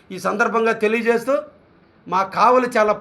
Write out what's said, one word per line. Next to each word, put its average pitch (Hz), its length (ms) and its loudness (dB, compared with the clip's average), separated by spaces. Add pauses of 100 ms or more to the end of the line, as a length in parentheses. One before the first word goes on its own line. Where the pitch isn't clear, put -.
(140)
ఈ 180 40 -12
సందర్భంగా 220 540 -2 (120)
తెలియజేస్తూ, 233 520 0 (680)
మా 180 160 0 (160)
కావలి 247 380 4
చాలా 208 240 2